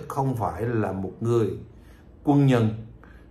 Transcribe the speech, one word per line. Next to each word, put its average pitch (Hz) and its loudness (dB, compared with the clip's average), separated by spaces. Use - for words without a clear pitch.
không 135 -2
phải 92 -4
là 110 -2
một 95 -8
người 113 2
quân 143 4
nhân. 113 4